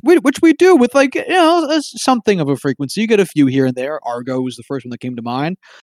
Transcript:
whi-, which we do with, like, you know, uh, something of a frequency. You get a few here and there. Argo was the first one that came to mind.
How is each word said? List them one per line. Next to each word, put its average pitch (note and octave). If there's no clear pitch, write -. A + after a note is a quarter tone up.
whi-, D#4+
which C#4
we D#4+
do F4+
with, B3
like, C#4
you -
know, E4+
uh, D#4
something A3+
of C#3
a C#3
frequency. C#3
You A3+
get G#3+
a F3
few C#3+
here C3
and B2+
there. C#3
Argo B2
was B2
the A#2+
first C#3
one B2
that A#2+
came B2+
to A#2
mind. C3+